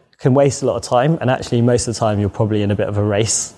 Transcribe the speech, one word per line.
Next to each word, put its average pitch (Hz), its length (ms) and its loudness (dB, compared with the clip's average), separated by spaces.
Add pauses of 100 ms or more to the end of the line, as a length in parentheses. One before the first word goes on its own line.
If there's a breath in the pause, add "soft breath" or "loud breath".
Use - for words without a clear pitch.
(180)
can 135 160 2
waste 139 300 2
a - 20 0
lot 117 120 0
of 113 40 -8
time. 139 400 0
And 117 80 0
actually, 127 320 0
most 120 260 2
of 120 60 -2
the - 60 -10
time, 107 200 0
you're 101 100 0
probably 107 340 0
in 101 80 0
a 101 40 0
bit 101 120 -2
of 101 100 -6
a 104 60 0
race, 104 540 -2